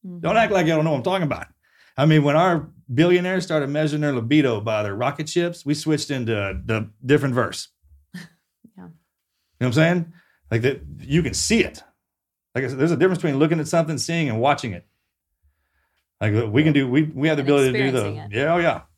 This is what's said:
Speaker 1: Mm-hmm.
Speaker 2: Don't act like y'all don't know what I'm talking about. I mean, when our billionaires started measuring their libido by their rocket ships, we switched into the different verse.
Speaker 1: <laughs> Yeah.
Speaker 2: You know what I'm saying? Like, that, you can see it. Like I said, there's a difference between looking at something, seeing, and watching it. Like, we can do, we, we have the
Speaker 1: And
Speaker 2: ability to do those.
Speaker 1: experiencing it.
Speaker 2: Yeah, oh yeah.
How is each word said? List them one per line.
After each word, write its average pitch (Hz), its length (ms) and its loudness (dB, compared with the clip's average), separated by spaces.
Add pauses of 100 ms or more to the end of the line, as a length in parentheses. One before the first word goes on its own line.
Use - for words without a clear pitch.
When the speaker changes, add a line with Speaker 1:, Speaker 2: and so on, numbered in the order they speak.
Speaker 1:
Mm-hmm. 175 140 -14
Speaker 2:
Don't 170 180 0
act 220 140 2
like 180 140 2
y'all 165 100 2
don't 156 100 2
know 160 60 0
what 147 40 0
I'm 123 60 -4
talking 185 240 0
about. - 220 -6 (500)
I 139 80 4
mean, 156 180 6
when 143 100 2
our 165 360 2 (220)
billionaires 180 520 2
started 151 240 -2
measuring 151 320 -2
their 147 140 0
libido 123 480 2
by 107 200 -2
their 101 140 -4
rocket 143 320 -4
ships, 175 380 -4
we 143 80 0
switched 151 360 -2
into 123 220 -2 (320)
the 110 240 -2 (160)
different 139 300 2
verse. 110 340 -2 (460)
Speaker 1:
<laughs> 180 40 -14 (600)
Yeah. 185 60 -20
Speaker 2:
You - 20 -20
know 170 40 -20 (680)
what 127 80 -2
I'm 123 80 0
saying? 165 380 2 (380)
Like, 113 120 0
that, 135 180 -2 (200)
you 151 220 0
can 123 120 -4
see - 280 0
it. - 200 -6 (720)
Like 131 100 -4
I 127 40 -6
said, 131 100 -8
there's 156 140 2
a 165 40 0
difference 180 220 2
between 143 200 0
looking 160 220 2
at 151 80 -6
something, 160 300 0
seeing, 165 320 -2
and 110 100 -2
watching 135 320 0
it. 85 140 -14 (1300)
Like, 104 140 0 (180)
we 131 100 4
can 156 100 4
do, 139 160 2
we, 135 160 2
we 151 240 -4
have 156 80 0
the 143 60 -2
Speaker 1:
And 131 80 -2
Speaker 2:
ability 139 220 4
to 135 60 -2
do 135 140 0
those. 123 140 0
Speaker 1:
experiencing 104 320 -8
it. 131 40 0
Speaker 2:
Yeah, 160 120 0
oh 180 40 2
yeah. 151 240 0 (160)